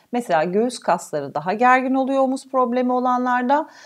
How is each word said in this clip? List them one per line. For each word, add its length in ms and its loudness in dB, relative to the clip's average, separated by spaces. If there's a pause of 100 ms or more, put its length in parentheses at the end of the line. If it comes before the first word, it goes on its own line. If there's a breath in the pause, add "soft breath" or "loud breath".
(120)
Mesela 320 0
göğüs 340 0
kasları 560 -4
daha 180 -4
gergin 420 2
oluyor 280 0
omuz 260 -2
problemi 440 0
olanlarda, 760 0 (180 loud breath)